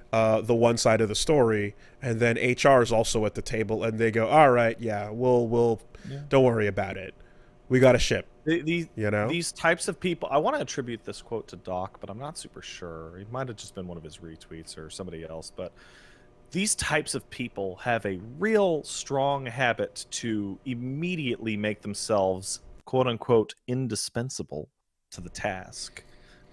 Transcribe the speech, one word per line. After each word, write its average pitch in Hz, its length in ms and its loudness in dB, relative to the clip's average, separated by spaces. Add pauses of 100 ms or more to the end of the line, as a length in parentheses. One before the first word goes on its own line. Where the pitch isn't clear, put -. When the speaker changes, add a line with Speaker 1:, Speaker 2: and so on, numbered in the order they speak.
(140)
Speaker 1:
uh, 110 280 4
the 113 140 2
one 117 220 6
side 110 240 4
of 110 80 2
the 104 60 -2
story, 110 600 2 (260)
and 117 180 -2
then 117 180 4
H 123 280 0
R 139 160 10
is 117 100 2
also 110 340 2
at 104 100 -2
the 110 60 -6
table, 110 420 -4
and 113 140 -2
they 113 140 2
go, 113 160 0
"All 147 240 8
right, 117 280 2
yeah, 104 300 -4
we'll, 120 380 2
we'll, 117 340 2 (280)
Speaker 2:
Yeah. 139 200 -12
Speaker 1:
don't 135 140 6
worry 117 240 2
about 95 300 -4
it. 95 180 -14 (540)
We 127 100 4
got 127 160 8
a 117 40 4
ship." - 280 0 (180)
Speaker 2:
The, 156 160 2
the, 165 340 -2
Speaker 1:
You 107 160 -2
know? 104 160 0
Speaker 2:
these 165 240 -2
types - 360 0
of 185 120 -6
people, 175 320 -4
I 139 60 2
wanna 233 220 0
attribute 120 460 -8
this - 160 -12
quote - 280 -10
to - 60 -16
Doc, 92 440 -8
but 101 100 -14
I'm 101 80 -12
not 147 200 -12
super - 260 -18
sure. 82 560 -14
It 104 120 -16
might 127 160 -6
have 113 100 -10
just - 180 -18
been 92 100 -10
one 87 120 -10
of 78 60 -16
his 78 140 -16
retweets 80 600 -16
or 78 120 -14
somebody 85 340 -12
else, 80 320 -12
but 92 160 -8 (800)
these 196 240 -2
types - 400 -4
of - 160 -8
people 98 460 -8
have 117 320 -2
a 95 120 -4 (200)
real 196 440 2
strong 139 640 -2
habit 117 640 -2
to 104 560 -4
immediately 131 920 -4
make 104 280 -4
themselves, 98 800 0 (240)
quote 131 200 2
unquote, 117 480 2 (140)
indispensable 120 1000 -6 (440)
to - 100 -16
the 87 80 -12
task - 720 -10 (500)